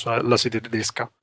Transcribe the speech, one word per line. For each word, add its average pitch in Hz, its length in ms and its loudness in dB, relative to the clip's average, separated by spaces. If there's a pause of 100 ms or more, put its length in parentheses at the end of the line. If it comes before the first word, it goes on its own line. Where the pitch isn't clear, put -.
la, 113 180 0
la 120 160 4
sede 113 220 0
tedesca. 110 500 -4 (140)